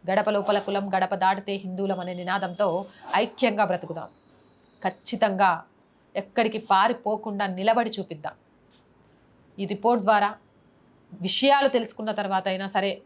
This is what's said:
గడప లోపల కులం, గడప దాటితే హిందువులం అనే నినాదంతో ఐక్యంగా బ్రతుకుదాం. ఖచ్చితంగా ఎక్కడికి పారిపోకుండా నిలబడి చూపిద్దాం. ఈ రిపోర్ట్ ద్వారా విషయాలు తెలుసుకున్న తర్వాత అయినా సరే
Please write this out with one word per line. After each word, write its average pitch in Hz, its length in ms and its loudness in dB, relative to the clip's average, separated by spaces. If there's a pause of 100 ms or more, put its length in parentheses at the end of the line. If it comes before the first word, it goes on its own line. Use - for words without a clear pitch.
(120)
గడప 208 180 2
లోపల 202 280 2
కులం, 202 360 -2
గడప 190 200 0
దాటితే 196 380 0
హిందువులం 196 480 -4
అనే 180 140 -8
నినాదంతో 180 720 -2 (300)
ఐక్యంగా 220 480 2
బ్రతుకుదాం. 170 440 -4 (760)
ఖచ్చితంగా 190 800 0 (520)
ఎక్కడికి 214 420 -2
పారిపోకుండా 214 880 0
నిలబడి 214 440 2
చూపిద్దాం. 165 420 -10 (1300)
ఈ 196 80 -4
రిపోర్ట్ 208 380 0
ద్వారా 208 320 2 (880)
విషయాలు 277 460 4
తెలుసుకున్న 220 440 -2
తర్వాత 196 360 -2
అయినా 190 180 -4
సరే 196 400 -2